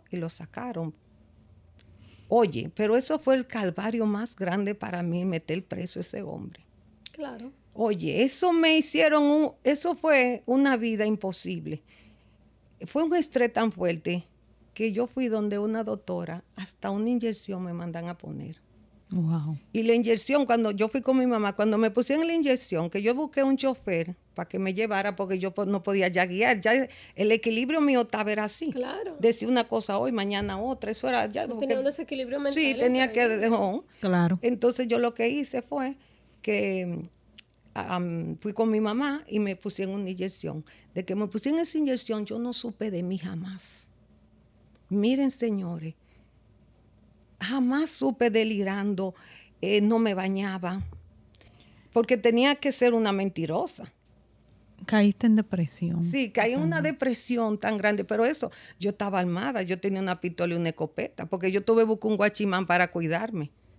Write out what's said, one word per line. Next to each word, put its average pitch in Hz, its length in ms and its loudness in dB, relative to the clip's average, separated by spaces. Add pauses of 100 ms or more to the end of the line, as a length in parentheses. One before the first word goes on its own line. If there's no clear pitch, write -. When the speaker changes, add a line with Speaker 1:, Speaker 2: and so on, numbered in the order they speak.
(120)
Speaker 1:
y 185 60 -6
lo 165 100 -4
sacaron. 165 640 -8 (1300)
Oye, 185 480 2
pero 214 220 2
eso 285 220 -2
fue 262 160 4
el 254 120 -2
calvario 214 580 -2
más 214 300 -2
grande 196 400 -2
para - 260 -8
mí, 175 220 -2
meter 170 420 -4
preso - 340 -10
a - 20 -6
ese 202 200 -10
hombre. 185 380 -12 (540)
Speaker 2:
Claro. 262 400 -12 (200)
Speaker 1:
Oye, 190 500 0
eso 349 280 2
me 330 260 6
hicieron 302 460 4
un, 294 280 4 (120)
eso 294 320 0
fue 254 500 4
una 269 300 4
vida 220 300 0
imposible. 180 760 -4 (1040)
Fue 302 180 -2
un 330 120 0
estrés 240 380 0
tan 220 180 0
fuerte 175 560 -4 (460)
que 220 180 -2
yo 233 160 -2
fui 262 200 -4
donde 208 320 -2
una 220 240 -2
doctora, 175 600 -6 (120)
hasta - 360 -10
una 214 180 -2
inyección 220 540 -4
me 175 100 -8
mandan 170 360 -8
a 170 80 -10
poner. 147 400 -12 (540)
Speaker 3:
Wow. 160 460 0 (160)
Speaker 1:
Y 226 100 0
la 233 120 6
inyección, 233 500 2
cuando 233 260 2
yo 208 160 0
fui 262 140 -2
con 262 160 4
mi 254 80 4
mamá, 214 300 2
cuando 214 240 4
me 220 100 6
pusieron 277 380 2
la 330 60 0
inyección, 254 580 2
que 202 100 -2
yo 226 140 2
busqué 285 280 0
un 269 140 4
chofer 185 580 -2 (200)
pa' 175 120 -8
que 185 120 -6
me 190 160 -2
llevara, 208 400 0
porque 190 240 -2
yo 185 140 -2
po-, 202 120 -2
no 196 180 0
podía 196 260 2
ya 180 180 2
guiar, 202 340 2
ya 247 260 2 (280)
el 208 160 2
equilibrio 233 500 0
mío 269 200 4
estaba 214 300 -2
era 214 140 -2
así. 294 260 -6
Speaker 2:
Claro. 311 480 -6
Speaker 1:
Decía 226 280 2
una 240 200 2
cosa 220 300 -2
hoy, 247 140 0
mañana 202 500 -2
otra, 233 300 -4
eso 254 180 -4
era 240 160 2
ya 208 220 -4
Speaker 2:
Tú 247 80 -6
Speaker 1:
porque 226 120 -2
Speaker 2:
tenías 262 120 2
un 269 60 0
desequilibrio 277 540 -4
mental 277 140 -2 (100)
Speaker 1:
Sí, 269 160 2
tenía 254 320 4
que, 226 120 2
Speaker 2:
increíble. 220 260 2
Speaker 1:
no. 208 340 2 (160)
Speaker 3:
Claro. 180 440 4
Speaker 1:
Entonces, 247 440 2
yo 233 120 2
lo 240 160 2
que 233 140 0
hice 269 340 -4
fue 269 340 -6 (460)
que, 190 640 -2 (640)
am, 165 680 -4
fui 208 140 -8
con 226 160 2
mi 214 100 2
mamá 269 480 -2
y 214 120 -2
me 196 160 -2
pusieron 190 400 -8
una 196 160 -6
inyección. 180 520 -8 (300)
De 185 100 -6
que 190 120 -4
me 208 120 0
pusieron 269 320 0
esa 330 200 -2
inyección, 240 480 -2
yo 214 100 -8
no 240 160 -4
supe 220 380 -6
de 175 100 -4
mí 180 160 -2
jamás. 185 720 -10 (1040)
Miren, 254 420 2
señores, 175 640 -4 (1400)
jamás 262 500 0
supe 247 400 0
delirando, 202 840 0 (480)
eh, 202 200 2
no 220 180 4
me 220 140 2
bañaba, 190 680 -2 (1120)
porque 233 240 4
tenía 240 380 4
que 277 160 -2
ser 247 220 4
una 220 180 2
mentirosa. 196 800 -4 (920)
Speaker 3:
Caíste 202 420 4
en 220 80 8
depresión. 170 680 0
Speaker 1:
Sí, 208 280 -2
caí 226 220 2
en 269 80 0
una 330 160 0
Speaker 3:
Totalmente. 302 160 0
Speaker 1:
depresión 233 640 -2
tan 214 200 -2
grande, 208 280 0
pero 220 200 2
eso, 294 260 -2 (280)
yo 202 120 -2
estaba 202 280 -2
armada, 190 420 -2
yo 180 180 -4
tenía 190 220 -2
una 185 200 -2
pistola 175 320 -2
y 170 40 0
una 170 120 0
escopeta, 160 560 -6
porque 185 260 -2
yo 190 120 0
tuve 226 180 6
que 220 60 4
buscar 220 240 0
un 214 60 0
guachimán 202 480 0
para 175 240 4
cuidarme. 170 640 -4 (280)